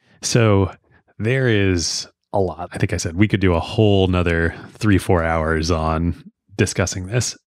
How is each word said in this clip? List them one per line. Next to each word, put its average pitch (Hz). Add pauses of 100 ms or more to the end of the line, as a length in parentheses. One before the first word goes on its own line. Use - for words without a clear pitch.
(220)
So 104 (460)
there 127
is 95 (260)
a 104
lot. 87
I -
think 104
I 95
said 85
we 104
could 107
do 92
a 85
whole 101
nother 85 (200)
three, 104
four 85
hours 80
on 80 (260)
discussing 92
this. 110 (180)